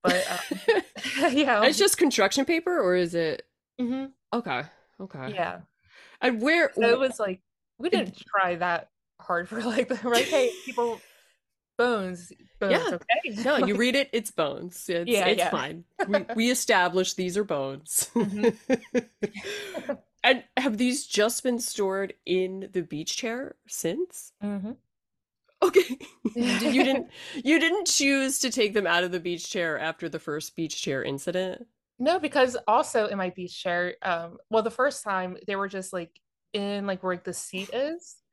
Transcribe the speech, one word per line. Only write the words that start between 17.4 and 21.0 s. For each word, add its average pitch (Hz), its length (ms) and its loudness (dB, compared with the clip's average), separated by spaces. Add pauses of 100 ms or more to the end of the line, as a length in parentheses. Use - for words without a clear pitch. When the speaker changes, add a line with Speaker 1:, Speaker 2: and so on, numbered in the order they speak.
Speaker 2:
bones. 139 680 -4 (100)
Speaker 1:
Mm-hmm. 208 280 0 (220)
Speaker 2:
<laughs> 294 1400 -4 (160)
And 254 200 4 (140)
have 254 200 0
these 247 300 0